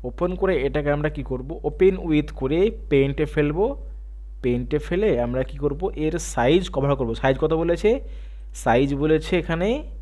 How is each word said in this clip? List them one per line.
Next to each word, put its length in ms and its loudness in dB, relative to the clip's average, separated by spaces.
ওপেন 320 -4
করে 260 0
এটাকে 300 0
আমরা 180 0
কী 140 -6
করব? 400 -6
Open 340 4
with 360 0
করে 380 2
পেইন্টে 360 4
ফেলবো। 600 0
পেইন্টে 380 0
ফেলে 420 2
আমরা 220 0
কী 140 -8
করব? 380 -2
এর 240 -2
সাইজ 500 2
কভার 260 2
করব। 200 -2
সাইজ 220 2
কত 160 2
বলেছে? 460 2
সাইজ 400 2
বলেছে 460 2
এখানে 440 -2